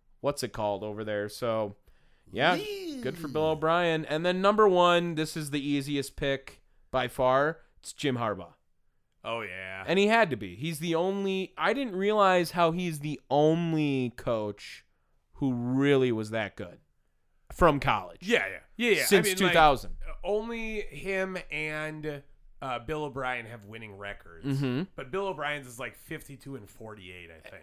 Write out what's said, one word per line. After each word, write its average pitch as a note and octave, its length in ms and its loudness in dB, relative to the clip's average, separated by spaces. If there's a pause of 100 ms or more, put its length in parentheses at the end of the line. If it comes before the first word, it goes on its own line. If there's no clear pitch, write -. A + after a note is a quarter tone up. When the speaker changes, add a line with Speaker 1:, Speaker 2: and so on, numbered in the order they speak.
(200)
Speaker 1:
what's C#3+ 220 -2
it A#2 100 -6
called G#2 320 -4
over G#2+ 180 -8
there? G#2 280 -4
So, A2 460 -2 (540)
yeah, D3+ 260 2
Speaker 2:
Yee. F#4+ 440 -8
Speaker 1:
good D#3+ 160 -6
for E3 100 -10
Bill D#3 200 0
O'Brien. D#3+ 580 2
And D#3 220 -2
then F3+ 160 0
number G#3 260 6
one, F3 460 6
this D#3 200 -4
is D3+ 160 -6
the C#3+ 160 -2
easiest C#3+ 500 -2
pick C#3 440 -4 (300)
by B2 180 0
far. C3+ 520 2 (200)
It's - 140 -16
Jim C3 240 0
Harbaugh. G2 340 -4 (720)
Speaker 2:
Oh, A#2 160 -4
yeah. F#2+ 460 -8
Speaker 1:
And E3+ 120 2
he G3+ 100 6
had A3 200 4
to C3 80 -2
be. G2 200 -10
He's D#3 220 -6
the E3 160 -4
only, F#3+ 640 -2
I E3+ 160 0
didn't A#3+ 240 -4
realize F#3+ 540 4
how E3+ 220 4
he's E3+ 280 -4
the D3 180 -6 (120)
only D3+ 880 2
coach G#2+ 680 -6 (520)
who C3+ 180 0
really C3 580 4
was A2 200 -4
that G#2+ 220 -4
good F2+ 260 -14 (720)
from D3 300 4
college. G2 400 0
Speaker 2:
Yeah, F3+ 260 2
yeah. F#2+ 120 -8 (180)
Yeah, A#3 140 0
yeah. E3 100 4
I B2 60 4
Speaker 1:
Since G3 220 6
Speaker 2:
mean, F#3+ 100 2
like, F3+ 140 4
Speaker 1:
two - 20 2
thousand. D3+ 380 6 (300)
Speaker 2:
only G#3+ 600 -4
him F#3+ 560 -4 (120)
and, D3+ 720 -6 (380)
uh, B2+ 200 -6
Bill D3+ 240 -6
O'Brien B2+ 420 -6
have G#2+ 200 -16
winning G#2+ 300 -14
records. G2+ 480 -12
Speaker 1:
Mm-hmm. C#3 380 0 (140)
Speaker 2:
But C3 160 -12
Bill G3 160 -4
O'Brien's D3 400 -6
is, A#2+ 100 -18
like, B2 180 -10
fifty-two C#3 600 -14
and G#2 120 -16
forty-eight, F#2 600 -16
I E2 180 -20
think. E2 140 -18